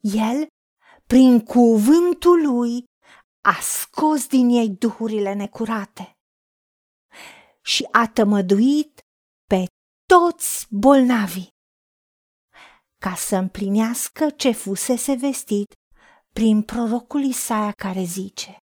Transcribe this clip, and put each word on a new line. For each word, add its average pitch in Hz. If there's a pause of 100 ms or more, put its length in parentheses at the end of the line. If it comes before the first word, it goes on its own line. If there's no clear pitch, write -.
El, 220 (600)
prin 247
cuvântul 311
lui, 240 (580)
a -
scos -
din 247
ei 233
duhurile 214
necurate 202 (1500)
și -
a 226
tămăduit 208 (480)
pe 185 (420)
toți 349
bolnavii, 220 (1500)
ca 185
să -
împlinească 208
ce 277
fusese 233
vestit 240 (600)
prin 214
prorocul 240
Isaia 220
care 190
zice 185